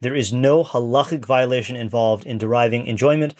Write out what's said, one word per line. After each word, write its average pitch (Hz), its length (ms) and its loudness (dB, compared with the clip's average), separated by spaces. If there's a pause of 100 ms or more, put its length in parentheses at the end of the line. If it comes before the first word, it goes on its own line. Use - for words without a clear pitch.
there 127 140 -4
is 113 180 -2
no 135 300 4
halachic 131 640 -2
violation 127 480 0
involved 113 500 0
in 117 140 -8
deriving 120 480 0
enjoyment 147 540 0